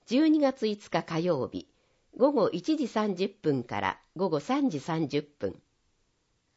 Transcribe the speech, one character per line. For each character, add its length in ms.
十 220
二 120
月 280
五 220
日 140
火 160
曜 280
日、 200
午 140
後 180
一 280
時 100
三 280
十 140
分 340
か 180
ら 180
午 140
後 100
三 300
時 100
三 280
十 140
分。 380